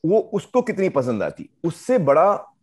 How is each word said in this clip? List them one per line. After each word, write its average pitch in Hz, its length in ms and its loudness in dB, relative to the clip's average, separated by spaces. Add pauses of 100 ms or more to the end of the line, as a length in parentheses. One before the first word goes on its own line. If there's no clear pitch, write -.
वो 202 120 2
उसको 214 440 -2
कितनी 190 260 -2
पसंद 120 340 -2
आती। - 280 -8 (140)
उससे 233 340 -2
बड़ा 160 340 4 (300)